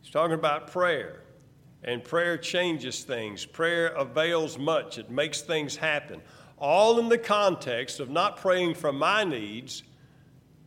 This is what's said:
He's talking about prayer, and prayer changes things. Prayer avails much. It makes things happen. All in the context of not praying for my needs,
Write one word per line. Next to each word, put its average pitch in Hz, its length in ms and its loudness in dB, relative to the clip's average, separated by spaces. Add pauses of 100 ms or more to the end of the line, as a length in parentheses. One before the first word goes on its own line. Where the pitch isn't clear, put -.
He's - 100 -20
talking 165 240 2
about 156 320 0
prayer, 156 540 -2 (600)
and 120 220 -4
prayer 170 340 0
changes 165 680 -2
things. 107 400 -6
Prayer 170 420 0
avails 156 680 0
much. 143 400 0
It 110 120 -12
makes 147 300 -2
things 156 380 -4
happen. 143 440 -4 (360)
All 208 420 6
in 233 80 2
the 233 100 6
context 180 840 0
of 127 80 -6
not 180 260 2
praying 180 380 2
for 160 180 0
my 175 320 2
needs, 117 600 -6 (840)